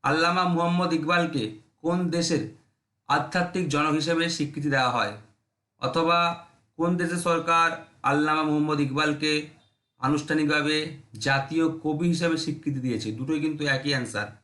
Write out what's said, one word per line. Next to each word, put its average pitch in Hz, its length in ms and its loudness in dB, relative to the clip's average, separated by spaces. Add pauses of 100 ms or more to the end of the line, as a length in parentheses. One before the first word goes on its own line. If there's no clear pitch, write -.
আল্লামা 170 400 2 (100)
মুহাম্মদ 175 440 2
ইকবালকে 165 440 0 (400)
কোন 175 160 0 (160)
দেশের 165 280 0 (680)
আধ্যাত্মিক 175 560 -2 (100)
জনক 151 260 2
হিসেবে 165 240 0 (120)
স্বীকৃতি 143 380 -4
দেওয়া 127 220 4
হয়, 104 180 0 (680)
অথবা 165 360 2 (600)
কোন 170 120 0 (100)
দেশের 175 280 -2
সরকার 165 400 2 (420)
আল্লামা 156 380 2
মুহাম্মদ 151 380 2
ইকবালকে 147 460 0 (680)
আনুষ্ঠানিকভাবে 151 760 2 (500)
জাতীয় 139 380 2 (200)
কবি 156 280 0
হিসেবে 165 320 0
স্বীকৃতি 143 420 -4
দিয়েছে? 110 220 -2 (100)
দুটোই 147 260 -2
কিন্তু 151 180 -2 (120)
একই 139 200 -2
অ্যান্সার। 107 340 -4 (160)